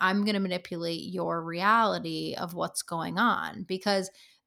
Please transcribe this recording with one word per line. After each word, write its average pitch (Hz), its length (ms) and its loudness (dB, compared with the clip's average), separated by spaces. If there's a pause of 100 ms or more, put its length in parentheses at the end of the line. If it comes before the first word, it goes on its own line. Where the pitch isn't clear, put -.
"I'm 196 240 4
gonna 208 160 2
manipulate 175 640 -4
your 170 380 -2
reality 170 960 2
of 175 160 -6
what's 175 280 -4
going 170 360 -4
on," 185 460 0
because 190 460 0 (380)